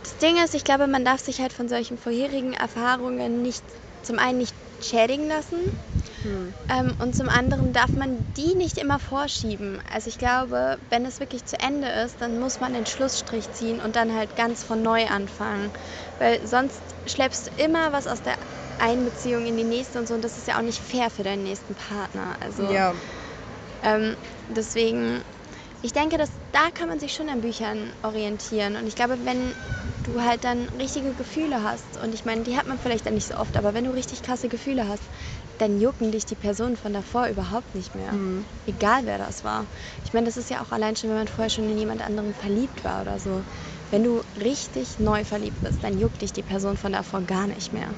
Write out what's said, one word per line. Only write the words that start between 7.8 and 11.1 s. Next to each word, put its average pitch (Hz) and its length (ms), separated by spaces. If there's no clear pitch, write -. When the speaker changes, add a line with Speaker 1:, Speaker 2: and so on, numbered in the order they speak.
Speaker 1:
man 262 280
die 311 180
nicht 359 220
immer 285 220
vorschieben. 214 840
Also 220 180
ich 220 80
glaube, 254 600
wenn 240 160
es 254 140